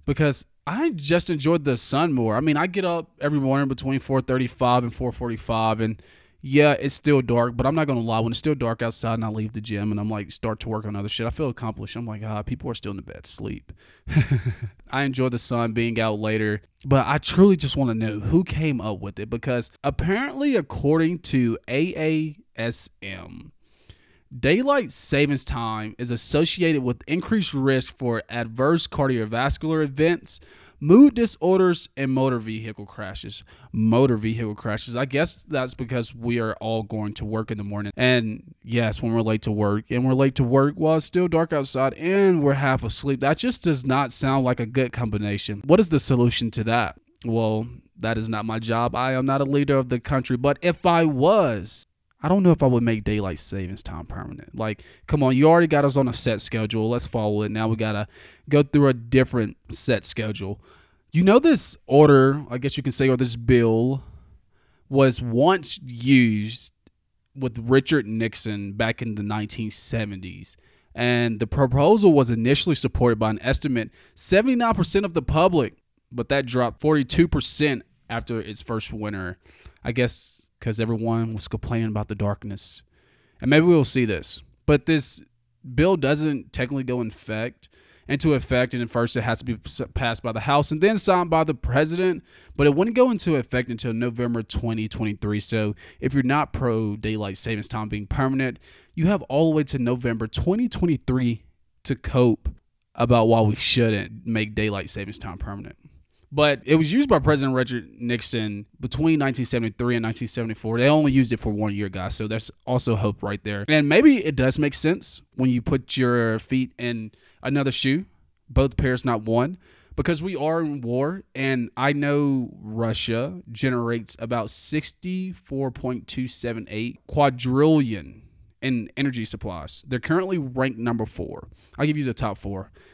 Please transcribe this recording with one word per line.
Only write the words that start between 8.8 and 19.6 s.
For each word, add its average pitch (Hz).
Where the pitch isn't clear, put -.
outside 113
and 113
I 110
leave 110
the 113
gym 107
and 104
I'm, 107
like, 104
start 110
to -
work 107
on 104
other 101
shit, -
I 120
feel 143
accomplished. 110
I'm 120
like, 107
"Ah, 107
people -
are 113
still 104
in 98
the -
bed, -
sleep." -
<laughs> 120
I 135
enjoy 127
the 120
sun, 117
being 117
out 110
later, 107
but 135
I 147
truly 185
just 143
wanna 127
know 107
who 135
came 151
up 104
with 98
it, 107
because 120